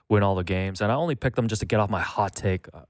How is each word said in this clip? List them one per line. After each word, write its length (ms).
win 140
all 120
the 80
games. 380
And 100
I 40
only 200
picked 220
them 100
just 140
to 40
get 140
off 100
my 120
hot 340
take. 380
Uh, 160